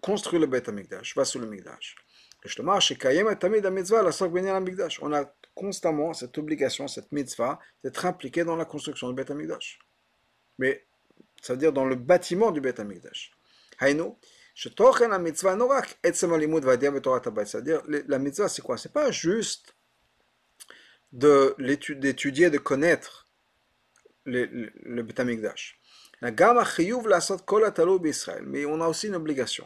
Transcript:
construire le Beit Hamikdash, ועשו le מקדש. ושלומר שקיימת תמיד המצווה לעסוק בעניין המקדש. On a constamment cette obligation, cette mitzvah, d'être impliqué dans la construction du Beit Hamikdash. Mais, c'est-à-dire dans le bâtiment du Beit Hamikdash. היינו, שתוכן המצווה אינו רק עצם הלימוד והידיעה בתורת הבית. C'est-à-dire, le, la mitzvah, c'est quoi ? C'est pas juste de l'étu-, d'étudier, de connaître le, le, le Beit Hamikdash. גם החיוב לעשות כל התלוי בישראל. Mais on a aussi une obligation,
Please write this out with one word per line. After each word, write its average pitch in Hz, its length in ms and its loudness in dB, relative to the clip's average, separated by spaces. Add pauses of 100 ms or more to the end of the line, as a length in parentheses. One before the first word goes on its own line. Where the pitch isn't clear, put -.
construire 185 400 0
le 156 60 4
Beit 127 220 -2
Hamikdash, 98 480 -10
ועשו 139 240 0
le 117 60 -8
מקדש. 92 500 -16 (480)
ושלומר 175 360 0
שקיימת 170 600 2
תמיד 202 260 2
המצווה 190 360 2
לעסוק 175 300 0
בעניין 190 240 0
המקדש. 185 440 -4
On 147 120 -4
a 143 120 2 (300)
constamment 165 600 -2
cette 123 240 -12
obligation, 143 500 -2
cette - 240 -14
mitzvah, 139 460 -4 (260)
d'être 135 220 -6
impliqué 170 380 -2
dans 165 120 -2
la 165 80 -2
construction 139 460 -10
du 127 40 -6
Beit 131 160 -6
Hamikdash. 151 480 -10 (800)
Mais, 131 260 0 (580)
c'est-à-dire 135 300 2
dans 135 120 2
le 131 120 0
bâtiment 175 540 2
du 151 100 -2
Beit 127 200 -4
Hamikdash. - 520 -14 (480)
היינו, 151 360 2 (380)
שתוכן 233 580 4
המצווה 185 400 0
אינו 226 160 2
רק 269 340 0
עצם 170 300 2
הלימוד 156 320 2
והידיעה 131 280 4
בתורת 127 340 0
הבית. 107 200 -4
C'est-à-dire, 139 400 -4
le, 147 220 -4
la 139 100 0
mitzvah, 143 300 -2
c'est - 140 -8
quoi ? 120 160 -4
C'est - 140 -14
pas 294 180 0
juste - 640 -2 (1400)
de 135 460 6
l'étu-, 143 380 -2
d'étudier, 135 520 2
de 147 100 2
connaître 143 680 -2 (960)
le, 123 220 -2
le, 120 240 -10 (120)
le 120 200 -8
Beit 113 180 -8
Hamikdash. 113 560 -6 (580)
גם 240 240 6
החיוב 220 480 0
לעשות 185 340 2
כל 214 240 4
התלוי 185 340 2
בישראל. 160 460 -4
Mais 135 220 -6
on 151 140 -4
a 165 80 0
aussi 165 200 -4
une 202 60 -4
obligation, 156 520 -4